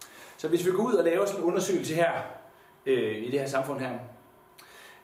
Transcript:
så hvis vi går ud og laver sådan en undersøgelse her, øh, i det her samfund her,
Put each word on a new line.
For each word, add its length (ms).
så 100
hvis 180
vi 60
går 120
ud 100
og 100
laver 220
sådan 160
en 60
undersøgelse 480
her, 260
øh, 320
i 140
det 80
her 80
samfund 320
her, 200